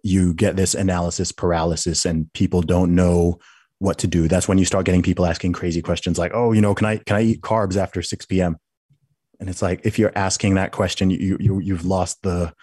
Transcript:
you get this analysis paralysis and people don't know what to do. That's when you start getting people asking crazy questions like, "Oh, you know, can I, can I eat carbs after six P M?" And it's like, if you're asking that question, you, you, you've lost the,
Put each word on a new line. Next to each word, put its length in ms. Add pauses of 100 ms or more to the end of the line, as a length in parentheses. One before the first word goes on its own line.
you 300
get 240
this 180
analysis 560
paralysis 720
and 280
people 280
don't 320
know 460 (400)
what 200
to 80
do. 200
That's 220
when 80
you 80
start 200
getting 180
people 220
asking 280
crazy 280
questions 380
like, 140
"Oh, 180
you 80
know, 160
can 100
I, 120
can 180
I 60
eat 200
carbs 360
after 240
six 240
P 160
M?" 160 (840)
And 100
it's 140
like, 200
if 160
you're 160
asking 400
that 160
question, 380
you, 280
you, 220
you've 240
lost 380
the, 420